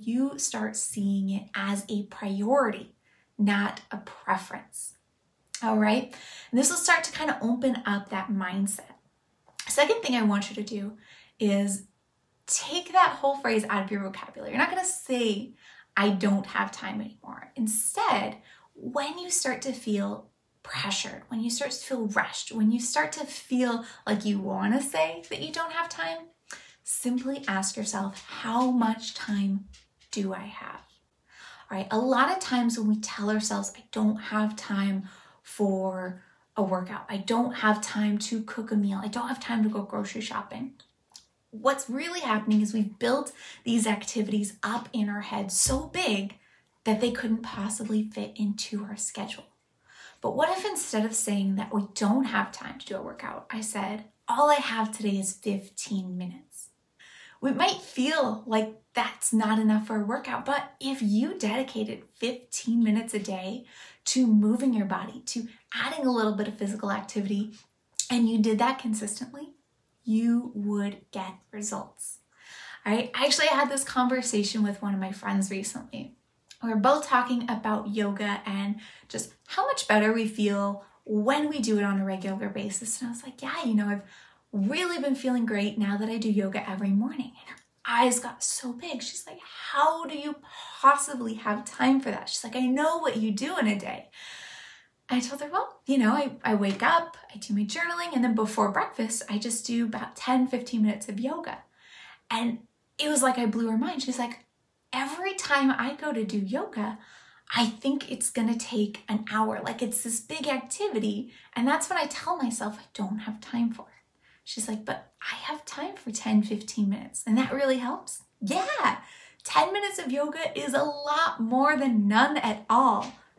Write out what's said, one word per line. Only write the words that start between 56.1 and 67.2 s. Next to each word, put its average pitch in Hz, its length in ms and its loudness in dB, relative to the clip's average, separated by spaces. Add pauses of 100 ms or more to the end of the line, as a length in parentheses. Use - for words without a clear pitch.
minutes"? 180 500 -12 (720)
We 269 120 0
might 381 280 2
feel 254 640 0
like 220 340 0 (140)
that's - 380 0
not 220 260 4
enough 214 280 4
for 214 140 -2
a 202 40 -2
workout, 247 400 -4
but 277 340 -2
if 269 240 -4
you 226 320 4
dedicated 220 680 -2 (100)
fifteen 233 680 0
minutes 214 300 2
a 208 40 -2
day 196 480 -6 (380)
to 254 220 4
moving 226 460 6
your 208 140 2
body, 185 400 -6
to - 220 -6 (260)
adding 277 320 -2
a 254 60 4
little 214 220 2
bit 208 120 0
of 214 100 -8
physical 202 360 -2
activity, 202 640 -2 (500)